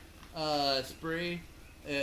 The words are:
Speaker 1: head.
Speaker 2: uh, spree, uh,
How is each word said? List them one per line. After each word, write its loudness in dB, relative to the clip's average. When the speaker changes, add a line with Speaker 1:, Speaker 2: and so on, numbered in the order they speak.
Speaker 1:
head. -4
Speaker 2:
uh, 4
spree, -2
uh, -2